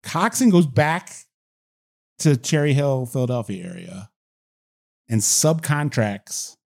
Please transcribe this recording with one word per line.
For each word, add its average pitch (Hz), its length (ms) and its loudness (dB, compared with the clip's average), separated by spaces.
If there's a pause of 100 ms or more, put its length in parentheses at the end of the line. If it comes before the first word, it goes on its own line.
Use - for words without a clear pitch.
Coxon 226 480 2
goes 175 160 6
back 151 460 0 (1080)
to 147 160 4
Cherry 147 380 0
Hill, 135 320 0
Philadelphia 120 580 -4
area 90 460 -16 (1000)
and 110 120 2
subcontracts 147 1300 -2 (140)